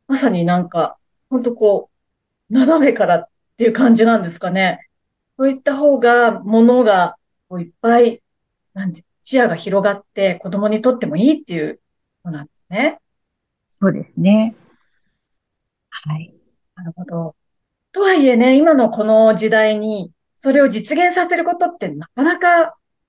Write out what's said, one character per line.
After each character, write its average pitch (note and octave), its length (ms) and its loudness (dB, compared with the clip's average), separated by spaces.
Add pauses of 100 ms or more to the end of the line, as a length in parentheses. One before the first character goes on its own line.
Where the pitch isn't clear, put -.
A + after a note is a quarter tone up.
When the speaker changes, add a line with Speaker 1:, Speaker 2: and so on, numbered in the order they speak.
Speaker 1:
ま C4+ 100 -2
さ C4 140 0
に F3 140 -2
な F3 140 0
ん F3 100 -4
か、 - 300 -4 (320)
ほ B3+ 80 -2
ん A#3 40 -4
と A#3 120 -4
こ G#3 360 0 (600)
う、 - 20 -8
斜 C4+ 320 2
め A#3 80 2
か G#3+ 140 0
ら F3 100 2
っ - 120 -6 (280)
て A#3 80 -2
い A3+ 40 4
う A3 40 0
感 A#3+ 220 2
じ A3 100 2
な A3+ 140 2
ん F#3+ 40 -4
で E3+ 80 -8
す - 100 -18
か F3+ 100 -6
ね。 F#3 380 -4 (500)
そ C4+ 80 0
う C#4 40 2
い C4+ 80 -8
っ - 40 -20
た C4+ 140 -2
方 C#4 220 2
が、 A#3+ 420 2
も G#3+ 220 2
の B3 220 4
が、 F#3 320 0 (320)
こ F#3 80 -12
う、 F3 60 -8
い E3+ 60 -12
っ - 120 -20
ぱ A#3 200 2
い、 A#3 220 0 (520)
な F#3+ 120 -8
ん F3 60 -6
て、 - 120 -20 (180)
視 C4 160 -2
野 A#3+ 100 2
が E3 60 -4
広 F#3+ 300 -4
が G3+ 80 0
っ G3 120 -12
て、 F#3+ 300 -4
子 F3+ 160 -14
供 G3+ 180 -4
に A3 140 -4
と B3 120 0
っ A#3+ 40 -10
て - 80 -6
も D3+ 100 -6
い C#4+ 220 2
い - 20 -16
っ - 40 -20
て F3 100 -12
い D#3+ 80 -6
う - 180 -10 (420)
こ F3 80 -12
と - 20 -
な D3 100 -12
ん D3 40 -18
で - 80 -20
す - 140 -20
ね。 C#4 300 -4 (720)
Speaker 2:
そ - 200 -2
う E3 40 0
で C#3 120 -8
す - 120 -20
ね。 G#3+ 380 0 (1300)
は - 280 -12
い。 E3 180 -16 (400)
Speaker 1:
な F#3 100 -18
る E3+ 80 -12
ほ F3+ 120 -14
ど。 E3 320 -10 (560)
と G4 100 -4
は G4 120 2
い C#4+ 120 2
え B3 100 4
ね、 B3+ 220 4
今 D#4+ 160 4
の A#3 160 2
こ A3 140 -4
の A3 300 4
時 A3 140 -4
代 G#3+ 300 0
に、 G#3 340 -8 (240)
そ C4+ 160 -4
れ C#4+ 100 4
を C4+ 60 4
実 C4+ 300 -4
現 F4 160 0
さ F4 120 -2
せ F4 100 -4
る E4+ 80 -4
こ F4 100 -2
と F4 120 -2
っ - 100 -8
て F#3+ 120 -10
な D3+ 260 -14
か B3 80 -4
な E4 160 0
か E4+ 380 0 (320)